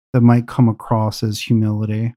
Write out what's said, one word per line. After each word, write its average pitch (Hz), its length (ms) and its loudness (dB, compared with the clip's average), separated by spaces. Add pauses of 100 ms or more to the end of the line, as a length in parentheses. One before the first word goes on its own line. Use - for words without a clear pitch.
(140)
that 127 80 2
might 120 260 4
come 120 220 2
across 110 520 -4
as 107 200 -4
humility. 110 760 -2